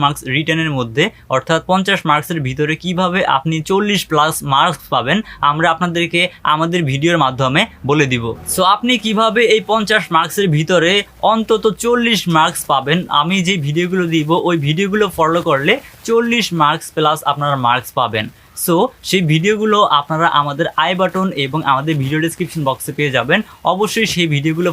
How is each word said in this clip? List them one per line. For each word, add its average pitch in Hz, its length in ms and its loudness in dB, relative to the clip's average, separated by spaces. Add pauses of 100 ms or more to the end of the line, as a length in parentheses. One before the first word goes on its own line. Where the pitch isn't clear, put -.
মার্কস 143 200 0 (140)
রিটেনের 160 420 -2
মধ্যে, 123 260 -2 (320)
অর্থাৎ 160 260 0 (100)
পঞ্চাশ 190 280 0 (100)
মার্কসের 151 380 0
ভিতরে 147 260 -2 (100)
কিভাবে 180 360 -2 (180)
আপনি 160 180 -2 (140)
চল্লিশ 202 400 0
plus 156 260 2 (180)
মার্কস 156 300 0 (100)
পাবেন, 135 240 0 (320)
আমরা 160 240 0
আপনাদেরকে 170 480 -2 (320)
আমাদের 170 280 0 (100)
ভিডিওর 160 320 0
মাধ্যমে 131 380 0 (280)
বলে 147 220 4
দিব। 117 140 -2 (280)
So, 190 80 0 (140)
আপনি 240 180 -2 (120)
কিভাবে 220 360 2 (140)
এই - 60 0 (100)
পঞ্চাশ 214 320 0 (120)
মার্কসের 175 400 0
ভিতরে 165 360 2 (420)
অন্তত 220 300 0 (200)
চল্লিশ 233 380 0 (140)
মার্কস 160 260 2 (100)
পাবেন, 139 260 0 (240)
আমি 175 140 0 (120)
যে 196 80 0 (100)
ভিডিওগুলো 175 400 -2 (100)
দিব, 151 140 0 (180)
ওই 175 80 2 (100)
ভিডিওগুলো 196 400 0 (120)
ফলো 165 220 2 (100)
করলে 147 240 2 (340)
চল্লিশ 233 380 0 (160)
মার্কস 156 340 2
প্লাস 156 240 2 (120)
আপনারা 143 240 0 (100)
মার্কস 123 340 0
পাবেন। 110 280 -2 (380)
So, 170 100 2 (340)
সেই 190 220 2
ভিডিওগুলো 208 460 2 (220)
আপনারা 160 280 0 (120)
আমাদের 147 280 -2 (160)
আই 180 160 0
বাটন 185 280 0 (180)
এবং 139 140 -4 (120)
আমাদের 143 300 0
ভিডিও 143 220 -2
ডেসক্রিপশন 160 440 -6
বক্সে 135 300 -4
পেয়ে 143 180 -2
যাবেন। 135 240 2 (340)
অবশ্যই 214 400 -2
সেই 170 200 0
ভিডিওগুলো 160 400 0